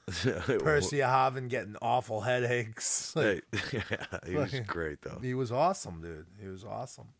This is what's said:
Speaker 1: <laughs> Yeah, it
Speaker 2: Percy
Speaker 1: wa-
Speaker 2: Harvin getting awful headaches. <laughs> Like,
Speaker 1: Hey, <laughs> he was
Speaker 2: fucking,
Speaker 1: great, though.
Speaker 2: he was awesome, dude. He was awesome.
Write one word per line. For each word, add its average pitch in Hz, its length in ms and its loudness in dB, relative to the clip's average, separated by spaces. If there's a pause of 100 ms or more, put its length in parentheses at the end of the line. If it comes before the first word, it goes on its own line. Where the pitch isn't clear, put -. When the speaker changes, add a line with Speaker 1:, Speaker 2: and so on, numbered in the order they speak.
Speaker 1:
<laughs> 90 160 -4
Yeah, 107 260 2
it 113 140 4
Speaker 2:
Percy 147 360 4
Speaker 1:
wa- 131 60 4
Speaker 2:
Harvin 131 420 4
getting 107 320 -4
awful 113 420 2
headaches. 120 920 2
<laughs> - 0 -
Like, 110 280 2 (260)
Speaker 1:
Hey, 104 120 -2 (420)
<laughs> - 20 -10
he 90 80 -2
was 135 160 0
Speaker 2:
fucking, 127 160 -4
Speaker 1:
great, 80 360 -4
though. - 200 -10
Speaker 2:
he 127 120 -2
was 127 180 -2
awesome, 135 500 0
dude. 82 240 -10 (140)
He 98 80 -12
was 95 160 -12
awesome. 113 560 -10